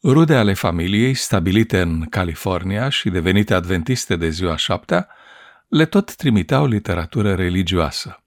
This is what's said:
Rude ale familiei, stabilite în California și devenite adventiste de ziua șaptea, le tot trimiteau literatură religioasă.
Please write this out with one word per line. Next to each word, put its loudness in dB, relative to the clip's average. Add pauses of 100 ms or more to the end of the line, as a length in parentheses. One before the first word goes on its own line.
Rude 6
ale 2
familiei, 0
stabilite 2
în -2
California -4
și -2
devenite 2
adventiste -2
de -2
ziua -2
șaptea, -2 (600)
le 2
tot 0
trimiteau 0
literatură -2
religioasă. -2